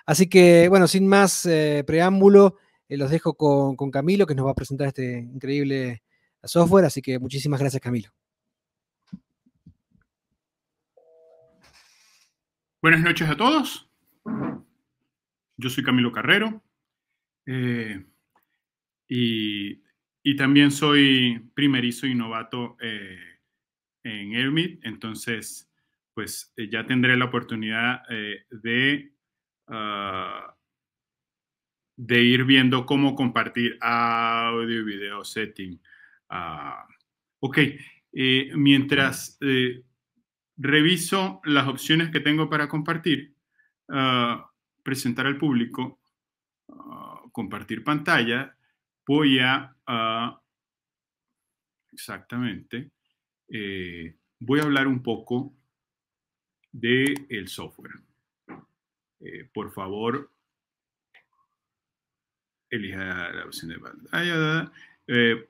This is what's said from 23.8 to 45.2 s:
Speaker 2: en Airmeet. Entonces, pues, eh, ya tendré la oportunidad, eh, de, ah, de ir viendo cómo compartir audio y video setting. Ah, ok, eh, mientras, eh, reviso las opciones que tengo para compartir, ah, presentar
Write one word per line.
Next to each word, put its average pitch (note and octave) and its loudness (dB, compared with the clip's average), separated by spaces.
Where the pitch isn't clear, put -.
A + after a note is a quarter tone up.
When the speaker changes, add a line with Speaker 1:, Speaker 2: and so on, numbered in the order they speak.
Speaker 2:
en G#2+ -10
Airmeet. D#3 -2
Entonces, A2 -10
pues, - -12
eh, A2 -10
ya A2+ -6
tendré B2+ 2
la B2+ 0
oportunidad, A#2 -4
eh, G#2 -10
de, B2+ -2
ah, G2+ -8
de A#2+ 0
ir B2 4
viendo C3 4
cómo C#3 0
compartir A#2+ -4
audio A#2 -2
y G#2+ -8
video G2+ -10
setting. F#2+ -10
Ah, E2 -12
ok, C3 -4
eh, C3 -2
mientras, C#3 2
eh, B2+ -2
reviso E3 0
las C#3+ 2
opciones D#3+ -2
que D#3 -4
tengo D3+ 0
para D3 -2
compartir, D#3+ -4
ah, B2+ -2
presentar C3 -6